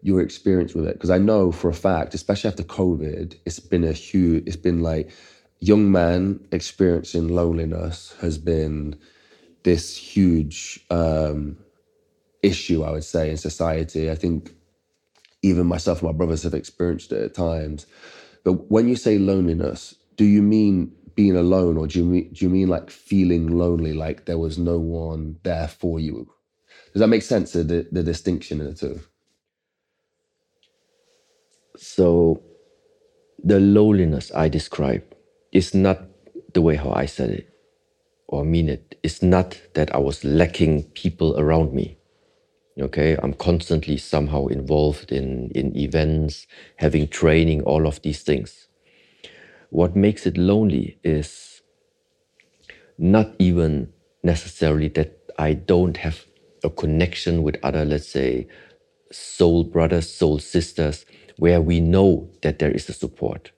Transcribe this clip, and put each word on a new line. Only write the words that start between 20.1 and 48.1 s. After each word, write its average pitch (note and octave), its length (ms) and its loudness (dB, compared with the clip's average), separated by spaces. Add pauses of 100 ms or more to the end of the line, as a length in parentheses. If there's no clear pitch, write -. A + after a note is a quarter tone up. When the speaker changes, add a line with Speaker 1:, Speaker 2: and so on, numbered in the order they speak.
Speaker 1:
do G#2+ 80 4
you G#2 180 6
mean G#2 500 2 (240)
being G2+ 180 4
alone, F2 440 2
or D#2 80 -2
do D2+ 120 -4
you E2+ 60 2
mean, F2 280 0
do D#2 120 -4
you F2+ 60 2
mean, F#2 180 2
like, - 220 -4
feeling E2+ 680 0
lonely, E2 360 0
like D#2 320 -8
there E2+ 120 -4
was E2 200 -6
no E2+ 200 0
one E2 640 -8
there E2 240 -4
for E2 320 -6
you? C2+ 320 -8 (640)
Does G2+ 80 -2
that A2 80 6
make A2 140 4
sense, G2 300 -2
the, E2+ 380 -2
the F2+ 120 -2
distinction D#2+ 580 -6
in D2 60 -8
the D2 80 -12
two? C#2+ 260 -10 (2750)
Speaker 2:
So E2+ 680 2 (1000)
the G2 180 4
loneliness G2 760 4
I D#2+ 140 0
describe D2 560 -2 (480)
is F#2 220 2
not F#2+ 280 2 (520)
the F2+ 80 2
way D#2+ 140 4
how C#2 160 -4
I B1+ 140 -2
said B1+ 240 -6
it - 180 -8 (800)
or C#3+ 160 -4
mean E2 240 2
it. - 340 -8
It's - 200 -6
not F#2 380 2 (140)
that D2+ 200 0
I C2+ 40 0
was C#2 260 -2
lacking D#2 600 2 (100)
people E2 440 -2
around D#2 340 2
me. - 260 -6 (800)
Okay, D2 440 0
I'm C#2 100 -2
constantly D#2+ 640 -2
somehow D2 520 -2
involved D2 640 -2
in, C2 440 -6
in C2 220 -4
events, D#2 720 -2 (300)
having D2+ 320 0
training, D#2+ 540 2
all D#2 240 2
of D2 160 -6
these D2+ 200 -6